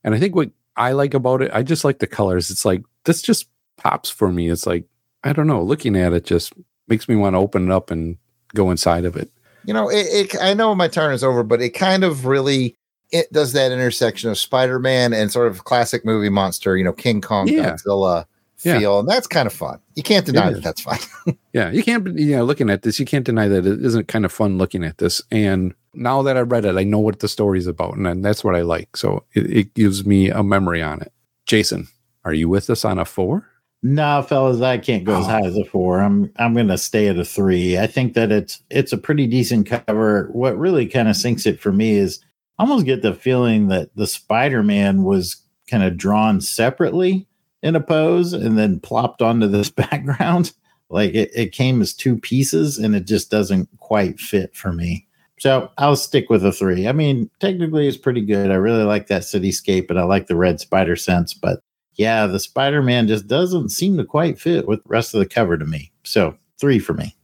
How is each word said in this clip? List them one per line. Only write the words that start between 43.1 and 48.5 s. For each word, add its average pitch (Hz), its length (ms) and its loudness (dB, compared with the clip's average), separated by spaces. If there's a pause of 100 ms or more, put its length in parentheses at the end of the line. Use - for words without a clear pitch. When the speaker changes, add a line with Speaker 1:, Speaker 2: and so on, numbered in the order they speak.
Speaker 3:
feeling 117 540 2
that 90 280 -2
the 101 100 -2
Spider-Man 104 960 0
was 92 320 -2 (300)
kinda 95 240 2
drawn 101 500 0
separately 180 840 0 (360)
in 165 140 0
a 156 40 2
pose 170 520 2
and 110 260 0